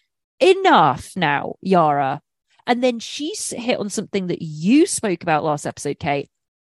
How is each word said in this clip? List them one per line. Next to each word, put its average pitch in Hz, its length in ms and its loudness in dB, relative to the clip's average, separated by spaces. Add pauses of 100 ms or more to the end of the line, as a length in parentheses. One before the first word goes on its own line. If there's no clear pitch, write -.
(400)
Enough 339 760 4
now, 147 440 -2
Yara." 147 600 2 (440)
And 240 180 0
then 247 140 0
she 294 340 -10
s-, - 180 -8
hit 233 280 -4
on 208 100 -6
something 190 380 -6
that - 160 -4
you 165 420 2
spoke - 380 -2
about 160 200 0
last 147 220 -2
episode, 143 340 -8
Kate. 143 300 -4 (340)